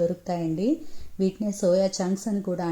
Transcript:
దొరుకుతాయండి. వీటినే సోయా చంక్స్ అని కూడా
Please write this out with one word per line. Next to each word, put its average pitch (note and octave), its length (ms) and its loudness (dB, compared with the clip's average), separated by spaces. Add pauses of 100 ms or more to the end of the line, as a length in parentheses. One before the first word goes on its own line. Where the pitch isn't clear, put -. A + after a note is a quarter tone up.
దొరుకుతాయండి. E3+ 680 0 (520)
వీటినే G3 300 0 (100)
సోయా F#3+ 260 4 (100)
చంక్స్ F#3+ 340 -2
అని G3+ 180 0
కూడా F3+ 240 -2